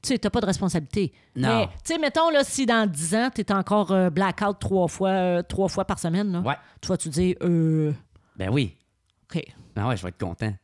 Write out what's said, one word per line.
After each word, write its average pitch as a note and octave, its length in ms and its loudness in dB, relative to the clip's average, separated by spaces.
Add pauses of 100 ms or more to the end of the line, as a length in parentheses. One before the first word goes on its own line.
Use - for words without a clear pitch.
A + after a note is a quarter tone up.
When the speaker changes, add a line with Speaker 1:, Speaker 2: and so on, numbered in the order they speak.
Speaker 1:
Tu - 60 -8
sais, B3+ 80 2
t'as G3+ 120 -2
pas A#3+ 120 0
de G#3 60 -2
responsabilité. F3+ 640 -2 (200)
Speaker 2:
Non. A3 280 0
Speaker 1:
Mais, G3+ 40 0 (200)
tu D#4+ 80 -4
sais, E4 40 -2
mettons, D#4+ 320 2
là, C#4+ 140 4
si C4+ 220 -2
dans A3+ 260 4
dix D#3 240 -4
ans, A#3+ 180 2
t'es - 200 -4
encore, G3 400 2
euh, F#3 160 4
blackout G3 500 0
trois F#3 300 0
fois, F#3+ 220 -2
euh, F3+ 320 2
trois F#3+ 260 -2
fois G3 160 -2
par G3 120 -2
semaine, F#3 320 0
là, F3 120 -2
Speaker 2:
Ouais. F3+ 140 0 (260)
Speaker 1:
tu - 80 -10
vas-tu F3+ 180 -2
dire, F3+ 340 2
euh, D#3+ 520 2 (420)
Speaker 2:
Ben F#2+ 160 -4
oui. A#2+ 240 0 (580)
Speaker 1:
OK. E3 80 -4 (320)
Speaker 2:
Ben G#2+ 140 -2
ouais, B2+ 80 0
je F#2 80 -8
vais F2+ 60 -6
être F2 100 -14
content. G2+ 340 -4 (100)